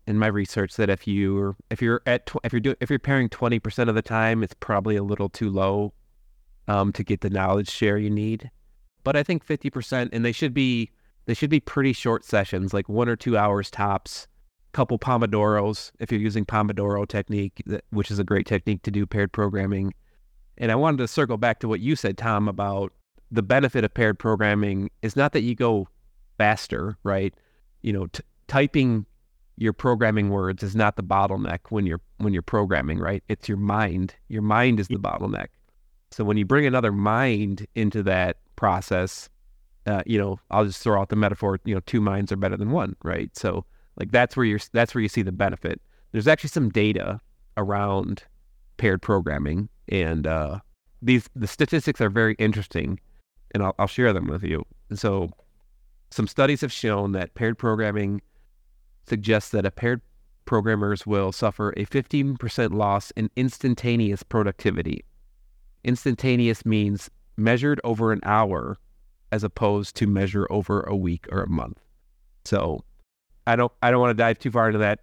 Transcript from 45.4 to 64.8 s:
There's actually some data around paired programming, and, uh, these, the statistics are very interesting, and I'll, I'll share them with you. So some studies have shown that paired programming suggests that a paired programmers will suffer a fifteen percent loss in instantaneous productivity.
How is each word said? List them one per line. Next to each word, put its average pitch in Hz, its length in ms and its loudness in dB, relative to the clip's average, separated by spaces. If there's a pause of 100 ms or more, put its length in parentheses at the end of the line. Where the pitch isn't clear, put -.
There's 110 160 0
actually 156 240 2
some 135 180 0
data 104 500 0 (380)
around 98 680 -2 (540)
paired 95 240 2
programming, 85 680 0 (200)
and, 80 380 0
uh, 80 320 -2 (420)
these, 120 340 4
the 110 120 -4
statistics - 520 -2
are 107 100 2
very 110 260 2
interesting, 101 640 -2 (560)
and 101 80 0
I'll, 95 160 0
I'll 98 80 2
share 120 260 2
them 87 140 -2
with 82 160 -4
you. 80 220 -4 (280)
So 98 380 -2 (800)
some 107 160 -2
studies 139 340 2
have 131 100 -4
shown 101 420 -2
that 92 200 -4
paired 113 240 -2
programming 104 640 0 (840)
suggests 107 440 0
that 98 140 0
a 95 60 0
paired 120 300 -2 (440)
programmers 104 600 0
will 98 240 2
suffer 104 460 -2
a 101 80 -4
fifteen 139 500 0
percent 117 380 -2
loss 101 380 0
in 107 240 -2
instantaneous 117 840 0
productivity. 98 840 -2 (800)